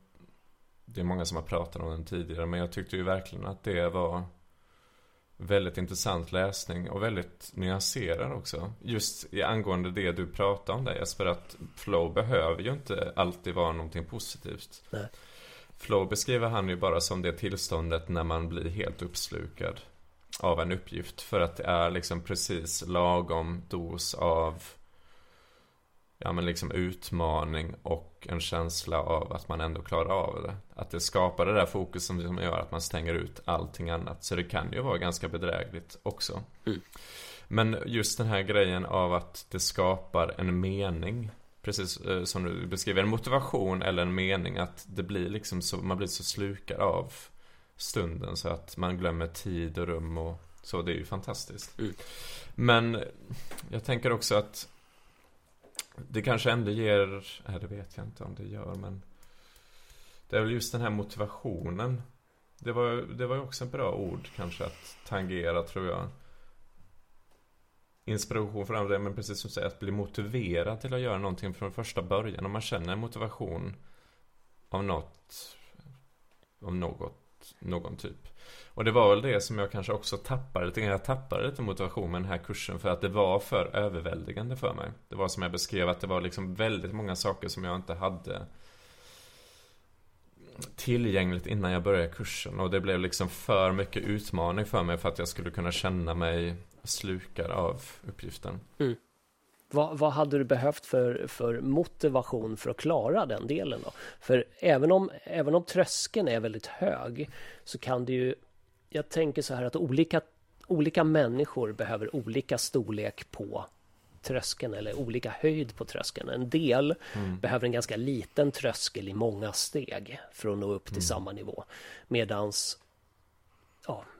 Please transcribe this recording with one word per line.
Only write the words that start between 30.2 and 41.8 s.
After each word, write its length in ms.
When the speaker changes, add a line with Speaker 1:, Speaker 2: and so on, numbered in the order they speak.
Speaker 1:
det. 140
Att 160
det 100
skapar 460
det 80
där 120
fokuset 400
som, 160
som 160
gör 200
att 120
man 100
stänger 340
ut 300
allting 460
annat. 340
Så 120
det 80
kan 280
ju 80
vara 180
ganska 300
bedrägligt 720
också. 400
Speaker 2:
Mm. 140
Speaker 1:
Men 280
just 320
den 80
här 160
grejen 440
av 280
att 360
det 100
skapar 800
en 220
mening, 680
precis, 380